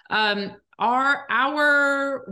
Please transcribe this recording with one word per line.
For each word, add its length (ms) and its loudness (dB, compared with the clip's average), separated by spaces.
Um, 420 -2
our, 520 0
our 1000 0